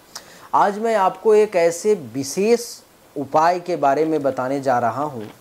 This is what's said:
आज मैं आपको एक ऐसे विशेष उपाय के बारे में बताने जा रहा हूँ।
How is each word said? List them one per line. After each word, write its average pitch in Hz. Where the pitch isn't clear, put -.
आज 196
मैं 226
आपको 190
एक 214
ऐसे 170
विशेष 202
उपाय 156
के 175
बारे 143
में 156
बताने 131
जा 127
रहा 117
हूँ। 120